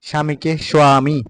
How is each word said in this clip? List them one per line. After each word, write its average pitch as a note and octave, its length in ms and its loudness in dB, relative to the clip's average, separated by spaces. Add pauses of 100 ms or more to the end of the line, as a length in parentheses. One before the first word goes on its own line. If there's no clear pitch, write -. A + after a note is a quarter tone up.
শামিকে D3+ 560 -4
সোয়ামী। C#3+ 600 2 (120)